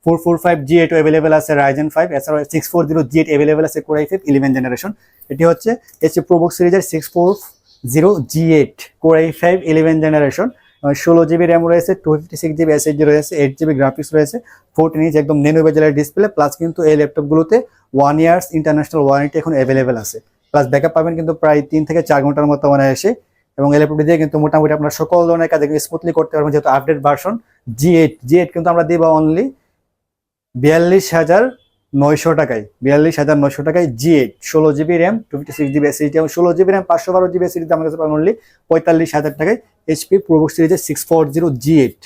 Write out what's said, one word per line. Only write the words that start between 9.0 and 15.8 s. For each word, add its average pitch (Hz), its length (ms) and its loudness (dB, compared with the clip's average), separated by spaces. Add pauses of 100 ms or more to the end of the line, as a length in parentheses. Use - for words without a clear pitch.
Core 160 240 4
i - 20 -4 (120)
five 180 180 2 (120)
eleven 160 340 2
জেনারেশন, 151 420 0 (360)
মানে, 143 200 0
ষোলো 170 280 4
জিবি 170 200 2
র্যাম 165 200 4
রয়েছে, 170 220 2 (120)
টু 156 120 0
ফিফটি 160 260 -12
সিক্স 156 160 -4
জিবি 160 180 2
এসএসডি 151 340 -2
রয়েছে, 151 220 0 (100)
এইট 139 160 0
জিবি 156 220 -2
গ্রাফিক্স 139 360 -2
রয়েছে, 151 200 0 (380)
ফোরটিন 160 300 0
ইঞ্চ 156 180 -2
একদম 151 220 -2
ন্যানো 156 220 2
বেজেলের 156 320 2